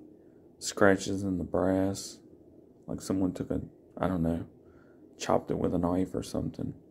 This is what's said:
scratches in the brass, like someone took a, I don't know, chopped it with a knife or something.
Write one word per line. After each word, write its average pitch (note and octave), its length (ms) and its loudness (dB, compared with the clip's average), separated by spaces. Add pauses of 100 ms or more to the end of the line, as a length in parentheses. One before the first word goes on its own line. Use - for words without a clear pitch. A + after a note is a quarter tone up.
(580)
scratches G2 640 2
in F#2+ 140 0
the E2+ 80 -2
brass, F#2+ 760 0 (680)
like - 160 -8
someone F#2+ 320 0
took - 160 -6
a, - 100 -2 (380)
I E2 100 0
don't F2+ 140 0
know, E2 240 0 (720)
chopped - 340 0
it - 80 0
with F2+ 160 0
a F2 40 2
knife F2+ 360 0
or - 80 -2
something. - 520 -6 (160)